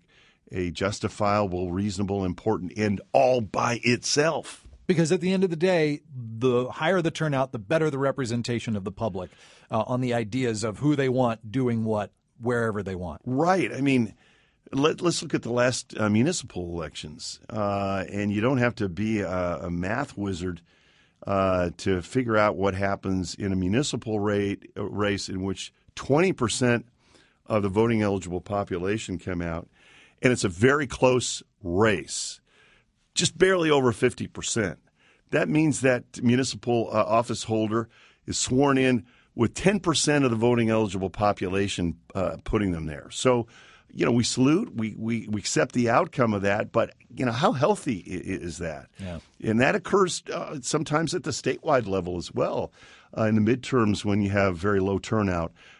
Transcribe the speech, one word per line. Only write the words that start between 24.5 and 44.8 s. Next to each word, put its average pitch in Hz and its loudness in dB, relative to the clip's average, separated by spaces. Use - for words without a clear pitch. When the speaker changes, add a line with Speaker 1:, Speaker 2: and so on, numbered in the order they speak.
Speaker 1:
uh, 104 -6
race 101 -2
in 95 -6
which 95 -6
twenty 165 2
percent 120 0
of 110 0
the 101 0
voting 110 2
eligible 90 -2
population 101 -4
come 87 -6
out, 82 -6
and 127 4
it's 120 -2
a 104 0
very 131 4
close 127 2
race, 95 0
just - 0
barely 185 4
over 131 4
fifty 113 0
percent. 92 -4
That - 2
means 156 4
that 123 0
municipal, 120 2
uh, 107 2
office 113 0
holder 110 0
is - -4
sworn 135 4
in 131 2
with 113 2
ten 196 2
percent 147 2
of 123 4
the 113 2
voting 117 4
eligible 98 0
population, 95 0
uh, 87 -2
putting 104 0
them 82 -4
there. 73 -10
So, 120 0
you - -2
know, 127 2
we 117 4
salute, 147 2
we, 110 -4